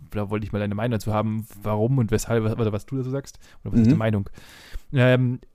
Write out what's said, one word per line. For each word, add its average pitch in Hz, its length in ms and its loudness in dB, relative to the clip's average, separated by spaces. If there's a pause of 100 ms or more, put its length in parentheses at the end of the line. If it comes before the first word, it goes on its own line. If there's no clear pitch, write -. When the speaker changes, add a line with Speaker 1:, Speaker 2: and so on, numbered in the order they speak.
(120)
Speaker 1:
da 104 180 -6
wollte 107 160 -4
ich - 60 -10
mal 104 80 -2
deine 104 160 -2
Meinung 117 160 -2
dazu 110 200 -2
haben, 107 360 -2 (140)
warum 107 360 0
und 113 140 2
weshalb, 110 320 0
was, 110 100 0
oder 110 180 0
was 101 140 -6
du 135 120 -8
dazu 127 120 -4
sagst. 139 300 -8 (240)
Oder 101 100 -6
was 117 60 6
ist 110 80 6
Speaker 2:
Mhm. - 20 8
Speaker 1:
deine 160 100 6
Meinung? 107 300 0 (640)
Ähm, 127 460 4 (160)